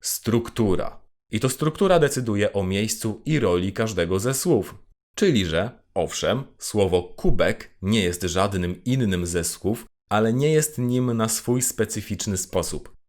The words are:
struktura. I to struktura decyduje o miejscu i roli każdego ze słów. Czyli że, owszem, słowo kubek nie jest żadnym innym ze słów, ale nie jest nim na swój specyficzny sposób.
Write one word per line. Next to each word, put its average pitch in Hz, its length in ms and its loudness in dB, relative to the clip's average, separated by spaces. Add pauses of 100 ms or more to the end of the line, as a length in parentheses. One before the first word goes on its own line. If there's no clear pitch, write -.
struktura. - 1040 0 (240)
I 107 80 -2
to 131 100 0
struktura 170 500 2
decyduje 113 540 0
o 101 100 0
miejscu 101 640 -2
i 151 140 0
roli 92 340 2
każdego 95 460 0
ze 123 140 0
słów. 131 420 0 (400)
Czyli 139 300 4
że, 85 260 0 (220)
owszem, 90 500 -2 (140)
słowo 90 460 0
kubek 107 760 2
nie 104 220 2
jest 87 180 -2
żadnym 92 640 -2
innym 107 420 0
ze 85 180 -2
słów, - 420 -4 (240)
ale 110 240 2
nie 143 180 2
jest 151 260 0
nim 123 400 0
na 110 120 0
swój 123 320 -2
specyficzny 104 760 -4
sposób. - 580 -4 (140)